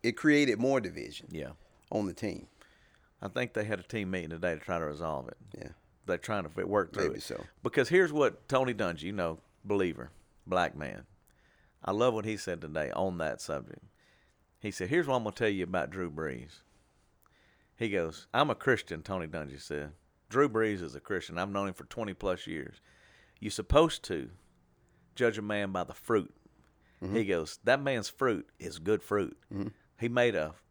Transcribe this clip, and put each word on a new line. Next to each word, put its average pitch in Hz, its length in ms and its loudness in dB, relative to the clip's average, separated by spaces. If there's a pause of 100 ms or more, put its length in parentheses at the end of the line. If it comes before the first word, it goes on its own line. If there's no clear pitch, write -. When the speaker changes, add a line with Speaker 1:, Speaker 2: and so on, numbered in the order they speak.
Speaker 1:
it 117 100 2
created 147 460 6
more 131 220 4
division 82 500 -8
Speaker 2:
Yeah. 76 200 -8 (420)
Speaker 1:
on 104 140 0
the 87 80 -4
team. - 340 -8 (720)
Speaker 2:
I 98 80 -8
think 123 240 -4
they 104 100 -2
had 104 160 -2
a 87 60 -14
team 101 260 -4
meeting 85 200 -4
today 82 240 -2
to 73 60 -8
try 85 200 -2
to 80 40 -2
resolve 76 440 -4
it. - 80 -14 (200)
Speaker 1:
Yeah. - 120 -12 (380)
Speaker 2:
They're 90 120 0
trying 104 240 -2
to 78 60 -8
fi-, 90 160 -4
work 98 280 2
through 98 120 0
Speaker 1:
Maybe 73 140 0
Speaker 2:
it. - 40 -10
Speaker 1:
so. - 220 -8 (180)
Speaker 2:
Because 120 260 2
here's 175 240 6
what 143 360 2
Tony 127 260 2
Dungy, 87 280 -2
you 92 100 -4
know, 85 260 0 (260)
believer, 92 460 0 (340)
black 87 300 2
man. 67 320 -10 (760)
I 95 80 0
love 113 220 4
what 107 100 -2
he 110 120 -2
said 87 240 -6
today 76 300 -4
on 90 280 0
that 76 220 -2
subject. - 440 -8 (760)
He 101 140 -6
said, 92 160 -4
"Here's 160 180 2
what 135 80 2
I'm 120 80 2
gonna 104 140 -4
tell 113 120 2
you 95 140 0
about 87 280 0
Drew 90 200 -4
Brees." 73 520 -8 (1120)
He 117 140 -2
goes, 85 440 -2
"I'm 139 160 4
a 107 60 0
Christian," 95 480 0
Tony 90 240 -4
Dungy 73 320 -8
said. 73 320 -6 (360)
"Drew 139 200 4
Brees 107 340 2
is 71 140 -8
a 73 40 -10
Christian. 85 380 -4
I've 98 120 0
known 98 180 0
him 92 60 -6
for - 100 -14
twenty 104 300 -6
plus 92 340 -4
years. 76 320 -8 (580)
You're 107 140 -6
supposed 151 540 6
to 73 240 -4 (840)
judge 113 240 2
a 107 40 -6
man 104 280 -2
by 90 140 -2
the - 100 -10
fruit." - 400 0 (680)
Speaker 1:
Mm-hmm. 95 160 -4
Speaker 2:
He 113 80 2
goes, 85 380 0
"That 131 180 4
man's 131 280 -2
fruit 117 400 0 (100)
is 82 220 -10
good 98 220 2
fruit." 101 340 -2 (160)
Speaker 1:
Mm-hmm. 98 160 -4 (320)
Speaker 2:
He 117 80 -2
made 120 260 4
a 78 200 -2 (160)